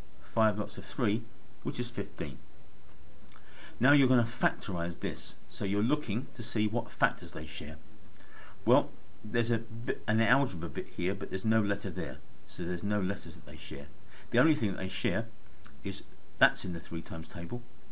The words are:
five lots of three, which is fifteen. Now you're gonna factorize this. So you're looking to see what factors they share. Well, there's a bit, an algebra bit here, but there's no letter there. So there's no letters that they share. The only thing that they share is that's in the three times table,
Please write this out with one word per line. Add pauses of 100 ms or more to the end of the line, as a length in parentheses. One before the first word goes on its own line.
(220)
five
lots
of
three, (400)
which
is
fifteen. (1400)
Now
you're
gonna
factorize
this. (140)
So
you're
looking
to
see
what
factors
they
share. (880)
Well, (340)
there's
a
bit,
an
algebra
bit
here,
but
there's
no
letter
there. (280)
So
there's
no
letters
that
they
share. (420)
The
only
thing
that
they
share (580)
is (340)
that's
in
the
three
times
table, (300)